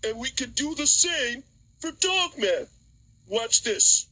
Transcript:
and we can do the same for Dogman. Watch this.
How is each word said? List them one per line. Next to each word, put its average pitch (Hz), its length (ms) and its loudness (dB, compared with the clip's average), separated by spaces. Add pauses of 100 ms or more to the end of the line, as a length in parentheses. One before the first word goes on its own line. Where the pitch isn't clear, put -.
and 226 160 -6
we 247 120 -8
can 247 200 -6
do 294 240 -4
the 294 120 -2
same 285 580 0 (340)
for 320 140 -8
Dogman. 320 720 -2 (600)
Watch 226 360 0
this. - 500 4